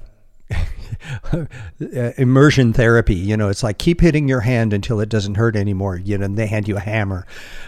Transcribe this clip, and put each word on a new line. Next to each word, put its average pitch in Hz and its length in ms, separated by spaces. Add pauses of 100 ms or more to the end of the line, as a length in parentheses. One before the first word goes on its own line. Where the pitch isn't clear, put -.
(500)
<laughs> - 1700
immersion 131 560
therapy, 113 420
you 98 220
know, 107 100
it's 98 160
like, 107 140
"Keep 170 240
hitting 151 260
your 131 140
hand 113 320
until 104 260
it 107 80
doesn't 101 280
hurt 113 200
anymore," 98 400
you 98 220
know, 98 80
and 98 120
they 110 100
hand 104 200
you 104 80
a 101 60
hammer. 98 440 (420)